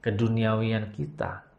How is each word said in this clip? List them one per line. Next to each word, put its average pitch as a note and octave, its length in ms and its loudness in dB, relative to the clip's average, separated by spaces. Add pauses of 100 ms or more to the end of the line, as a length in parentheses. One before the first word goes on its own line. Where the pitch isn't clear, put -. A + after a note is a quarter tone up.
keduniawian A2 880 2
kita - 560 -6 (120)